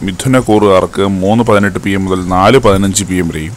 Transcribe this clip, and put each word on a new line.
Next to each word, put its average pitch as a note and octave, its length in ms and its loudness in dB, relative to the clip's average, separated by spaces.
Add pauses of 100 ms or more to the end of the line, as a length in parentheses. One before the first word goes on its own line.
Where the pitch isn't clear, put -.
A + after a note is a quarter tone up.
മിഥുനക്കൂറുകാർക്ക് G2+ 960 0
മൂന്ന് G2 420 0
പതിനെട്ട് G2+ 360 0
പി G2 100 -6
എം F#2+ 160 -2
മുതൽ F#2 220 -4
നാല് F#2+ 300 4
പതിനഞ്ച് G2 460 2
പി F#2 120 -4
എം F2+ 120 0
വരെയും D#2+ 300 -8